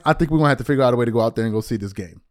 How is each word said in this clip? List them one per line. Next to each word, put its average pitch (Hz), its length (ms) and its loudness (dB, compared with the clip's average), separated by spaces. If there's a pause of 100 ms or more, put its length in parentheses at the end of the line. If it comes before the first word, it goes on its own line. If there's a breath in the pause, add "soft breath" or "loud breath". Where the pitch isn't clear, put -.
I 151 80 2
think 156 160 0
we're 156 80 2
gonna 151 100 4
have 135 100 2
to 120 60 -10
figure 135 180 2
out 123 120 4
a - 20 2
way 120 80 0
to 117 60 0
go 117 100 0
out 113 160 0
there 113 80 -2
and 110 80 -2
go 110 80 -2
see 113 160 -6
this 101 160 -8
game." 92 380 -14